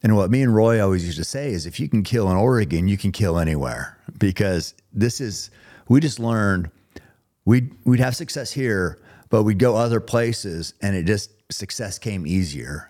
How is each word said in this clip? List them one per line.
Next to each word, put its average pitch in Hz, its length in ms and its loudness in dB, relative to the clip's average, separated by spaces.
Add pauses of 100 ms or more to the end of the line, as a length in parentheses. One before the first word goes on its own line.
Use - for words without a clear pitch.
And 107 120 4
what 95 140 4
me 131 140 2
and 120 100 4
Roy 110 300 4
always 92 220 0
used 80 120 -6
to 80 60 -6
say 139 280 -6
is, 82 140 -6
if 80 140 -10
you 76 100 -4
can 107 140 2
kill 104 260 0
in 92 80 2
Oregon, 98 500 2
you 101 100 2
can 98 140 -2
kill 85 280 0
anywhere, 69 580 -4 (220)
because 95 560 0 (180)
this 117 260 0
is, 110 300 -10 (380)
we 131 120 6
just 147 200 0
learned 101 500 0 (760)
we'd, 123 280 4 (120)
we'd 123 140 4
have 127 160 0
success - 360 -10
here, 98 480 -2 (300)
but 110 140 4
we'd 104 160 2
go 123 160 4
other 117 240 2
places, 107 840 -4
and 101 140 0
it 87 80 -2
just, 101 280 0 (200)
success - 480 -10
came 95 260 -8
easier 73 640 -4